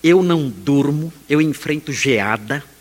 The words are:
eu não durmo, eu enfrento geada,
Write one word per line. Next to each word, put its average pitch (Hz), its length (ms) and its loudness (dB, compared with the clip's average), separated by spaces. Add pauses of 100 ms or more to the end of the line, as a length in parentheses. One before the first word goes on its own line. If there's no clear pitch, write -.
eu 175 180 6
não 165 280 0
durmo, 143 600 0 (180)
eu 151 120 2
enfrento 151 520 -4
geada, 113 680 -2 (180)